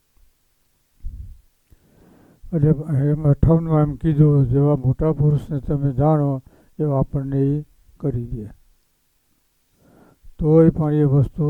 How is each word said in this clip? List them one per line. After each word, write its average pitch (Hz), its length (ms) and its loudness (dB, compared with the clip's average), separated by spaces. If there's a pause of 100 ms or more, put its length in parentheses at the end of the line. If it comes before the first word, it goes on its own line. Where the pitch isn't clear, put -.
(2500)
એટલે 151 160 2 (400)
એમ 151 160 -2
અઠ્ઠાવનમાં 160 560 2
એમ 143 140 -2
કીધું, 147 520 2
જેવા 143 280 2
મોટા 131 360 -2
પુરુષને 147 480 -2
તમે 143 320 -2
જાણો, 143 500 0 (360)
એવા 143 200 -2
આપણને 139 440 -4
ઈ 147 240 -2 (340)
કરી 120 260 -4
દે. 117 200 -10 (1900)
તોય 160 320 4
પણ 151 220 -4
એ 151 120 0
વસ્તુ 143 460 0